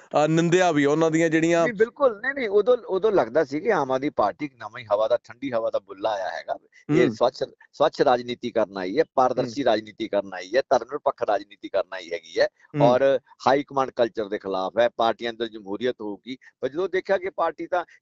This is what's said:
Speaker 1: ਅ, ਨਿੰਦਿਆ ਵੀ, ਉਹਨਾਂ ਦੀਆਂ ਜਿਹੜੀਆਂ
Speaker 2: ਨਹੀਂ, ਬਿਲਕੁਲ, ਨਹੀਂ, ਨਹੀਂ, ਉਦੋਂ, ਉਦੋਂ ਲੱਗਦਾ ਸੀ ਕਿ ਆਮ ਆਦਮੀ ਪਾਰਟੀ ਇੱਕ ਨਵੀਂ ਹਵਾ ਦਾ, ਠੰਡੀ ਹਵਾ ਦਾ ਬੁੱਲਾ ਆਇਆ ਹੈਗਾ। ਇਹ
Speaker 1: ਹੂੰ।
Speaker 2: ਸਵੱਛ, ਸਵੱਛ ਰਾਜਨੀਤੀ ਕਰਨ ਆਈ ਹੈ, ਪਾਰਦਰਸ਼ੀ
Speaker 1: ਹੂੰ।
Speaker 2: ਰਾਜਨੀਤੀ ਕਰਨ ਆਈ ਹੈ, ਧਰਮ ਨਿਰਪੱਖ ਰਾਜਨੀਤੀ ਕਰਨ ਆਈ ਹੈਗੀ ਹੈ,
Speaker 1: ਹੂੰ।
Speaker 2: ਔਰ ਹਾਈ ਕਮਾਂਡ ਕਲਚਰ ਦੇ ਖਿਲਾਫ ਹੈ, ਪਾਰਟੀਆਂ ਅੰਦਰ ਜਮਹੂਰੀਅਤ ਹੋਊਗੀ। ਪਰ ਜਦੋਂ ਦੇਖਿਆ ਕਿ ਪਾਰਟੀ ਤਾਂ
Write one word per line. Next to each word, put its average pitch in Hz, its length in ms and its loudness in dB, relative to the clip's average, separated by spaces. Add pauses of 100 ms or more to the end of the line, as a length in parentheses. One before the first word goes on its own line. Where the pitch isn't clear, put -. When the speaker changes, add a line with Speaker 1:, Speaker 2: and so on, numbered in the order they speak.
(240)
Speaker 1:
ਅ, - 20 4
ਨਿੰਦਿਆ 165 460 4
ਵੀ, 147 120 2
ਉਹਨਾਂ 156 260 2
ਦੀਆਂ 165 180 2
ਜਿਹੜੀਆਂ 165 340 2
Speaker 2:
ਨਹੀਂ, 214 120 0
ਬਿਲਕੁਲ, 226 460 0
ਨਹੀਂ, 262 140 -4
ਨਹੀਂ, 262 140 -4
ਉਦੋਂ, 208 280 4
ਉਦੋਂ 190 360 -2
ਲੱਗਦਾ 147 320 2
ਸੀ 139 160 -4
ਕਿ 214 120 0
ਆਮ 143 200 0
ਆਦਮੀ 131 180 -2
ਪਾਰਟੀ 110 340 -2
ਇੱਕ 135 100 -12
ਨਵੀਂ 113 300 -14
ਹਵਾ 107 240 0
ਦਾ, 120 160 2
ਠੰਡੀ 123 280 -10
ਹਵਾ 113 180 -2
ਦਾ 110 80 -2
ਬੁੱਲਾ 98 320 -6
ਆਇਆ 95 180 -4
ਹੈਗਾ। 82 300 -8 (360)
ਇਹ 170 120 4
Speaker 1:
ਹੂੰ। 117 80 -2
Speaker 2:
ਸਵੱਛ, 120 280 -2 (300)
ਸਵੱਛ - 280 0
ਰਾਜਨੀਤੀ 123 500 0
ਕਰਨ 98 280 -2
ਆਈ 95 200 -4
ਹੈ, 156 60 2 (100)
ਪਾਰਦਰਸ਼ੀ 123 480 0
Speaker 1:
ਹੂੰ। 120 100 2
Speaker 2:
ਰਾਜਨੀਤੀ 107 360 -4
ਕਰਨ 98 260 -4
ਆਈ 92 220 -12
ਹੈ, 135 40 4
ਧਰਮ 123 240 0
ਨਿਰਪੱਖ 139 380 -6
ਰਾਜਨੀਤੀ 101 460 -4
ਕਰਨ 92 260 -4
ਆਈ 87 180 -14
ਹੈਗੀ 85 280 -6
ਹੈ, 147 60 2
Speaker 1:
ਹੂੰ। - 400 0
Speaker 2:
ਔਰ 127 320 4 (280)
ਹਾਈ 139 160 4
ਕਮਾਂਡ 135 280 -4
ਕਲਚਰ 113 380 -2
ਦੇ 101 100 -4
ਖਿਲਾਫ 95 400 -4
ਹੈ, 120 100 4
ਪਾਰਟੀਆਂ 117 440 -2
ਅੰਦਰ 113 160 -6
ਜਮਹੂਰੀਅਤ 107 520 -6
ਹੋਊਗੀ। 104 360 -10 (240)
ਪਰ 131 80 -4
ਜਦੋਂ 170 200 -4
ਦੇਖਿਆ 185 300 -2
ਕਿ 180 120 -8
ਪਾਰਟੀ 165 360 -4
ਤਾਂ 175 180 -2 (180)